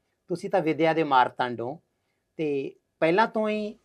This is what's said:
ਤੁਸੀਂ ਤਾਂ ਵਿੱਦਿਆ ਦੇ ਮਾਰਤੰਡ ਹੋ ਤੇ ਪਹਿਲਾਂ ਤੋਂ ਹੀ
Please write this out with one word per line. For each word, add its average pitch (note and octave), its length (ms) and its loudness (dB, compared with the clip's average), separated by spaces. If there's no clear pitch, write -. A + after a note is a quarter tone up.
ਤੁਸੀਂ F3+ 220 -6
ਤਾਂ F3+ 120 2
ਵਿੱਦਿਆ D#3+ 320 2
ਦੇ D#3+ 100 2
ਮਾਰਤੰਡ B2 580 2
ਹੋ C3 180 -8
ਤੇ C#3+ 380 -4
ਪਹਿਲਾਂ F3+ 280 4
ਤੋਂ A3 220 -2
ਹੀ G#3+ 340 -6